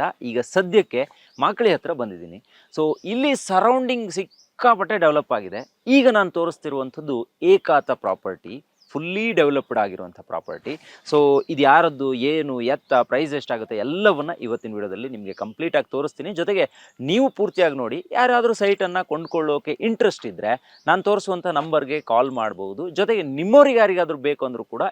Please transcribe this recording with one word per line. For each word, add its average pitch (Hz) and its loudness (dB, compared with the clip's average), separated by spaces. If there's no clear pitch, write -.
ಈಗ 120 -4
ಸದ್ಯಕ್ಕೆ 180 0
ಮಾಕಳಿ 202 2
ಹತ್ರ 160 -4
ಬಂದಿದ್ದೀನಿ. 92 -10
So, 156 0
ಇಲ್ಲಿ 254 -2
ಸರೌಂಡಿಂಗ್ 233 0
ಸಿಕ್ಕಾಪಟ್ಟೆ 196 0
ಡೆವಲಪ್ 151 2
ಆಗಿದೆ. 104 -6
ಈಗ 262 6
ನಾನು 208 4
ತೋರಿಸ್ತಿರುವಂಥದ್ದು 139 -6
ಏಕಾತ 165 4
ಪ್ರಾಪರ್ಟಿ, 98 -6
ಫುಲ್ಲಿ 190 -4
ಡೆವಲಪ್ಡ್ 143 0
ಆಗಿರುವಂಥ 92 -6
ಪ್ರಾಪರ್ಟಿ. 85 -10
So, 143 4
ಇದು 147 -2
ಯಾರದ್ದು, 139 4
ಏನು, 139 -4
ಎತ್ತ, 135 -2
ಪ್ರೈಸ್ 135 0
ಎಷ್ಟಾಗುತ್ತೆ, 117 -8
ಎಲ್ಲವನ್ನ 151 0
ಇವತ್ತಿನ 117 -8
ವಿಡಿಯೋದಲ್ಲಿ 104 -8
ನಿಮಗೆ 104 -12
ಕಂಪ್ಲೀಟ್ 151 -6
ಆಗಿ 135 -2
ತೋರಿಸ್ತೀನಿ. 139 -8
ಜೊತೆಗೆ 170 -4
ನೀವು 202 2
ಪೂರ್ತಿಯಾಗಿ 180 0
ನೋಡಿ. 127 -6
ಯಾರಾದರೂ 240 2
ಸೈಟನ್ನು 196 -2
ಕೊಂಡ್ಕೊಳ್ಳೋಕೆ 151 -2
ಇಂಟ್ರೆಸ್ಟ್ 220 -2
ಇದ್ರೆ 110 -6
ನಾನು 175 2
ತೋರಿಸುವಂಥ 196 -2
ನಂಬರ್ಗೆ 151 -2
ಕಾಲ್ 127 2
ಮಾಡ್ಬೋದು. 107 -6
ಜೊತೆಗೆ 196 -2
ನಿಮ್ಮವ್ರಿಗೆ 214 6
ಯಾರಿಗಾದ್ರೂ 175 2
ಬೇಕು 139 -4
ಅಂದ್ರೂ 120 -8
ಕೂಡ 120 -6